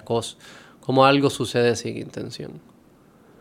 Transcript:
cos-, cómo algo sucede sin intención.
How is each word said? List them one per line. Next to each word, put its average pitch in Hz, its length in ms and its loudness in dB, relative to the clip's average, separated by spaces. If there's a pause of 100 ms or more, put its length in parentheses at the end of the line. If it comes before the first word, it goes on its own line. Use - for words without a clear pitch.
cos-, 117 320 -4 (440)
cómo 131 260 4
algo 139 240 4
sucede 120 460 0
sin 113 200 -8
intención. 117 640 -12 (800)